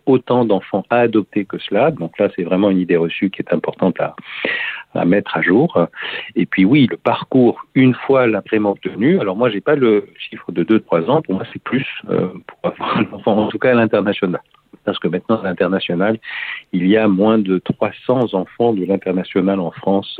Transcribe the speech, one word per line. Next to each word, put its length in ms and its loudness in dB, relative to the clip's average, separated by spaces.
autant 360 2
d'enfants 460 -2
à 120 2
adopter 440 0
que 140 -10
cela. 240 -2
Donc 180 -8
là, 160 2
c'est 100 -4
vraiment 260 2
une 100 2
idée 160 0
reçue 340 0
qui 120 -10
est 120 -2
importante 460 -2
à, 160 -4
à 100 -2
mettre 320 0
à 60 -2
jour. 440 2
Et 120 0
puis 180 0
oui, 260 6
le 60 -4
parcours, 720 0
une 180 4
fois 320 2
l'agrément 460 0
obtenu, 480 0
alors 160 -2
moi, 140 2
j'ai 100 -4
pas 160 0
le 320 2
chiffre 360 -14
de 100 0
deux, 160 4
trois 300 0
ans, 120 2
pour 140 -4
moi, 160 -4
c'est 100 -14
plus, 240 -2
euh, 200 0
pour 240 -8
avoir 280 -4
un 120 0
enfant, 260 0
en 120 0
tout 100 -8
cas 120 2
à 20 4
l'international. 680 0
Parce 120 -4
que 120 -2
maintenant, 320 -2
à 20 -10
l'international, 760 0
il 160 0
y 80 6
a 140 4
moins 280 4
de 220 0
trois 320 -4
cents 260 0
enfants 380 0
de 140 -2
l'international 760 0
en 120 -4
France, 480 -2